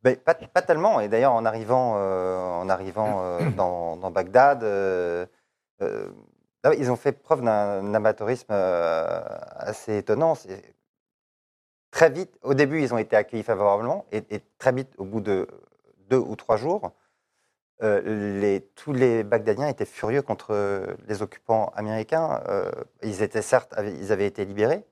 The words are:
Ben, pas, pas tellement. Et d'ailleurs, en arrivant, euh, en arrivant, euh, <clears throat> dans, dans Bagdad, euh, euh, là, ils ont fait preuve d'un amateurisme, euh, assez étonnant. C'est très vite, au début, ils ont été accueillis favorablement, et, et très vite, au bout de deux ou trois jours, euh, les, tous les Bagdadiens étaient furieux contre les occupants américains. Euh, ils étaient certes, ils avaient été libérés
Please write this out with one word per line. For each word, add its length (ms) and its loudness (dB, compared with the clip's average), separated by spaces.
Ben, 120 4
pas, 200 2
pas 260 -2
tellement. 400 2
Et 80 -2
d'ailleurs, 240 4
en 120 0
arrivant, 520 0
euh, 420 -2
en 300 -4
arrivant, 520 -2
euh, 280 -2
<clears throat> 80 -4
dans, 400 -2
dans 140 -6
Bagdad, 520 4
euh, 640 0
euh, 280 -6
là, 120 6
ils 160 0
ont 40 2
fait 180 0
preuve 280 -2
d'un 520 0
amateurisme, 580 0
euh, 680 0
assez 420 -6
étonnant. 380 2
C'est 380 -18
très 180 6
vite, 320 -8
au 120 0
début, 280 2
ils 120 0
ont 40 0
été 180 0
accueillis 280 0
favorablement, 680 0
et, 180 -4
et 120 -8
très 140 2
vite, 260 -6
au 80 -8
bout 160 -6
de 260 -2
deux 80 4
ou 180 -2
trois 220 0
jours, 340 -4
euh, 560 0
les, 220 2
tous 180 -10
les 300 4
Bagdadiens 440 0
étaient 180 -4
furieux 380 -2
contre 640 -2
les 140 -4
occupants 540 -2
américains. 720 -2
Euh, 240 -2
ils 180 -4
étaient 220 -2
certes, 300 0
ils 120 -4
avaient 140 2
été 200 -4
libérés 460 0